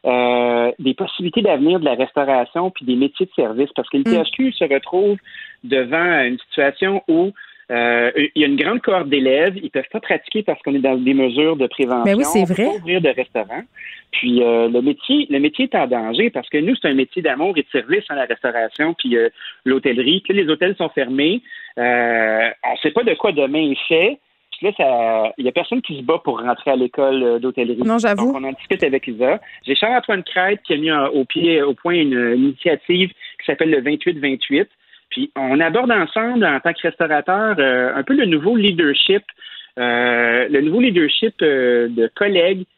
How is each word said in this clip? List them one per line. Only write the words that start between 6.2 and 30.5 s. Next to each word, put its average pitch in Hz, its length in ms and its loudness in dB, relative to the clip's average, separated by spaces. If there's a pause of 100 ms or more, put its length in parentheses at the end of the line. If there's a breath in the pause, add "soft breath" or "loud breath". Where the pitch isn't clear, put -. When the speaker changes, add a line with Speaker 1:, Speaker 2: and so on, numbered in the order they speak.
Speaker 1:
une 123 160 -2 (100)
situation 185 580 0
où, 175 260 2 (380 loud breath)
euh, 120 400 2 (240)
il 151 60 0
y 151 40 4
a 139 40 2
une 139 80 2
grande 180 240 0
cohorte 175 300 0
d'élèves, 147 520 2
ils 147 80 -8
peuvent 131 220 -4
pas 220 80 -6
pratiquer 196 420 -4
parce 160 200 -4
qu'on 139 120 -2
est 139 40 0
dans 131 180 2
des 127 160 0
mesures 135 440 2
de 131 100 0
prévention. 123 380 -2
Speaker 2:
Ben 196 120 2
oui, 240 80 0
c'est 196 160 2
Speaker 1:
On 185 60 2
peut 180 80 -2
Speaker 2:
vrai. 196 100 0
Speaker 1:
pas 403 120 -2
ouvrir 180 260 -2
de 143 80 4
restaurant. 120 500 -4 (500 loud breath)
Puis, 123 320 0
euh, 117 280 4
le 120 100 2
métier, 147 480 0
le 139 100 0
métier 151 320 0
est 220 60 -2
en 151 100 2
danger 123 440 0
parce - 180 -8
que - 80 -4
nous, 180 240 2
c'est 165 80 -2
un 139 60 2
métier 135 260 0
d'amour 156 380 -2
et 139 40 -2
de - 80 -10
service, 147 380 -2
hein, 151 80 -8
la 131 80 -2
restauration, 120 680 -2
puis, 120 240 -2
euh, 117 100 4 (380 loud breath)
l'hôtellerie. 131 580 0
Puis - 100 -4
les 190 140 2
hôtels 180 280 0
sont 165 120 -4
fermés. 143 540 -2 (360 loud breath)
Euh, 117 720 0 (160)
on 120 140 -2
sait 151 120 0
pas 233 140 0
de 214 100 2
quoi 208 180 0
demain 147 380 0
est - 160 -4
fait. 185 320 2 (400)
Puis 180 80 -6
là, 208 100 0
ça, 113 640 0
il 131 60 -6
y 123 40 0
a 123 40 -2
personne 233 300 -2
qui 143 160 -10
se 131 40 -12
bat 160 220 0
pour 117 160 -4
rentrer 123 320 -2
à 131 40 2
l'école, 135 460 0
euh, 120 160 2
d'hôtellerie. 120 460 -4
Speaker 2:
Non, 226 140 0
j'avoue. 220 340 0
Speaker 1:
Donc, 269 100 -6
on - 60 -8
en - 40 -8
discute - 300 -4
avec 135 240 0
Lisa. 127 320 0 (260 loud breath)
J'ai 135 120 -2
Charles-Antoine 214 480 0
Crête 190 420 -2